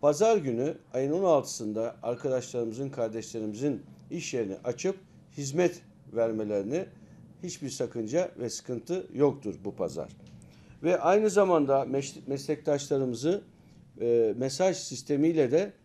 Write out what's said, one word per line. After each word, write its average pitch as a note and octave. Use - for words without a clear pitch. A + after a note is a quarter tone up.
Pazar G3
günü C3+
ayın C3+
on F#3
altısında A2+
arkadaşlarımızın, A#2+
kardeşlerimizin A2+
iş D#3+
yerini G#2
açıp D3
hizmet D3+
vermelerine A2
hiçbir E3
sakınca B2
ve -
sıkıntı C3
yoktur C3+
bu G2
pazar. D#2
Ve E3
aynı G#3
zamanda D#3
meş-, C#3
meslektaşlarımızı, C#3
e, A#2
mesaj C3+
sistemiyle D3
de F#3+